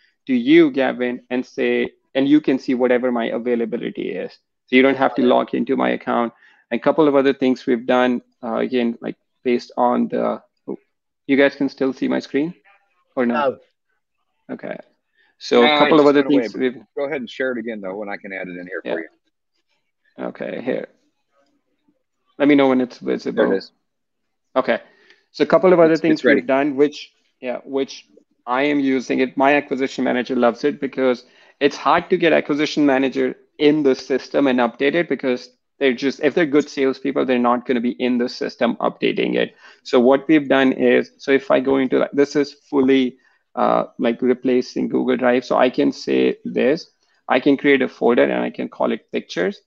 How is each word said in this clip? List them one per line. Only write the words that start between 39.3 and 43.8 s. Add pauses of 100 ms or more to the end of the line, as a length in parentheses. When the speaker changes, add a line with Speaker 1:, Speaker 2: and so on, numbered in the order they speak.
Speaker 1:
it. (300)
So
what
we've
done
is,
so
if
I
go
into,
like,
this
is
fully, (360)
uh, (140)